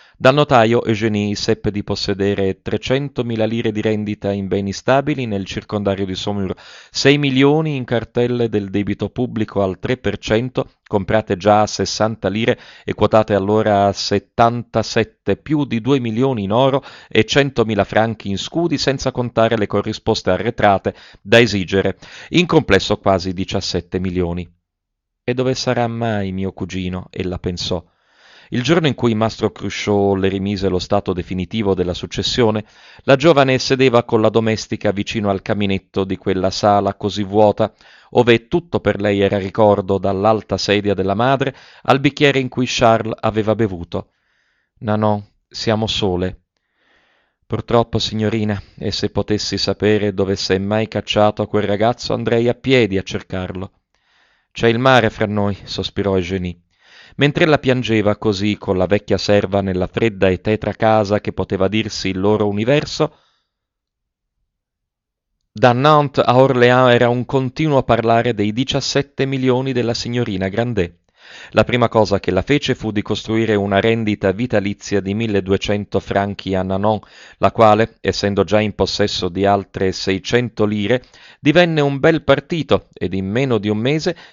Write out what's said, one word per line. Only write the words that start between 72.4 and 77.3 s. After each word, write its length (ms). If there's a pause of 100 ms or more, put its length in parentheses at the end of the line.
fece 320
fu 160
di 100
costruire 540
una 260
rendita 500
vitalizia 680
di 140
milleduecento 840
franchi 560
a 80
Nanon, 360 (400)